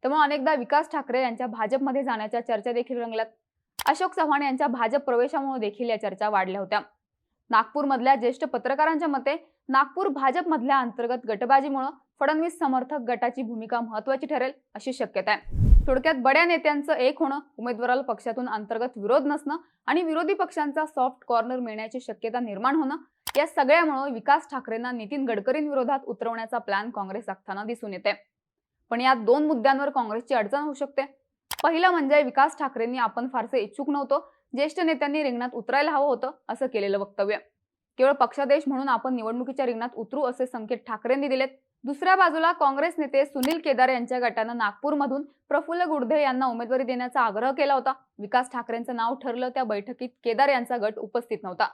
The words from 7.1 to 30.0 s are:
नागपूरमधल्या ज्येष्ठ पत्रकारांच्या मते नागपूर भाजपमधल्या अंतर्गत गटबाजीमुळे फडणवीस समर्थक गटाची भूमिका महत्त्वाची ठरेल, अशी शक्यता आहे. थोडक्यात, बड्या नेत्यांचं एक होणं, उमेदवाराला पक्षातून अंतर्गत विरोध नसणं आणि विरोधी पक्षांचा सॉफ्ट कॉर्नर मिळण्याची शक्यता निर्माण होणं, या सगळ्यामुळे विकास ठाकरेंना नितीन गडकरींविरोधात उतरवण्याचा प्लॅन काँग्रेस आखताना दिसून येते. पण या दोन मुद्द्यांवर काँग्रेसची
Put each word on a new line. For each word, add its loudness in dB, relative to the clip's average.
नागपूरमधल्या 2
ज्येष्ठ 0
पत्रकारांच्या 0
मते -2
नागपूर 2
भाजपमधल्या 0
अंतर्गत -4
गटबाजीमुळे 2
फडणवीस 0
समर्थक 0
गटाची -2
भूमिका -4
महत्त्वाची -4
ठरेल, -2
अशी -6
शक्यता -2
आहे. -4
थोडक्यात, 2
बड्या 6
नेत्यांचं 2
एक 2
होणं, 0
उमेदवाराला -2
पक्षातून -4
अंतर्गत -6
विरोध 2
नसणं -2
आणि 2
विरोधी 0
पक्षांचा -2
सॉफ्ट -2
कॉर्नर 0
मिळण्याची -8
शक्यता -6
निर्माण 0
होणं, 0
या 4
सगळ्यामुळे 4
विकास 2
ठाकरेंना -6
नितीन -6
गडकरींविरोधात 0
उतरवण्याचा -6
प्लॅन -4
काँग्रेस -8
आखताना -8
दिसून -8
येते. -2
पण 0
या 6
दोन 4
मुद्द्यांवर 2
काँग्रेसची -4